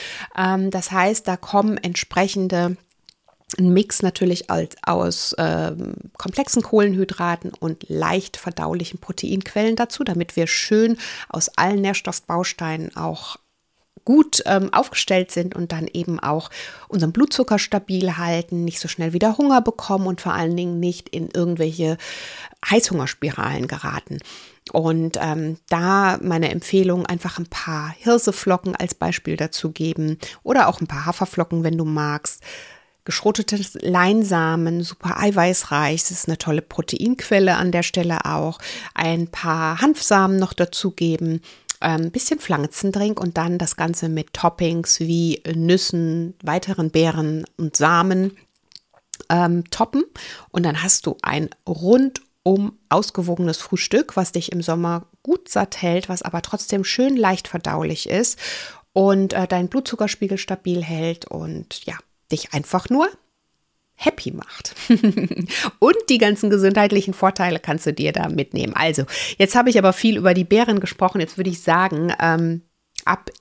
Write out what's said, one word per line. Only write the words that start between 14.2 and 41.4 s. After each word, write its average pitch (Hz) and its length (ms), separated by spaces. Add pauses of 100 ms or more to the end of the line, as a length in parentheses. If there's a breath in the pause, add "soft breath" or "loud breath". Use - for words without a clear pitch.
ähm, 196 280
aufgestellt - 580
sind 175 220
und 170 200
dann 160 180
eben 170 300
auch 151 280 (380 loud breath)
unseren 165 240
Blutzucker 240 480
stabil 190 560
halten, 170 480
nicht 170 160
so - 80
schnell 165 240
wieder 196 260
Hunger 277 220
bekommen 196 480
und 180 140
vor 180 120
allen 165 220
Dingen 175 240
nicht 175 300
in 165 200
irgendwelche 165 680 (720 loud breath)
Heißhungerspiralen 143 1000
geraten. 147 520 (520 loud breath)
Und, 165 500
ähm, 156 360 (100)
da 185 540
meine 165 300
Empfehlung, 180 540
einfach 175 320
ein 170 100
paar 156 500
Hirseflocken 196 800
als 180 180
Beispiel 165 400
dazu 160 360
geben 156 460 (240 loud breath)
oder 254 280
auch 175 100
ein 165 80
paar 143 180
Haferflocken, 170 600
wenn 165 120
du 165 60
magst. 151 580 (640 loud breath)
Geschrotetes 208 760
Leinsamen, 175 1040
super - 360
eiweißreich, 175 800
das - 100
ist - 180
eine 165 80
tolle 156 240
Proteinquelle 196 920
an 180 180
der 175 100
Stelle 170 400
auch. 156 360 (340 loud breath)
Ein 165 340
paar 165 540
Hanfsamen 196 560
noch 190 160
dazugeben, 165 880 (400 loud breath)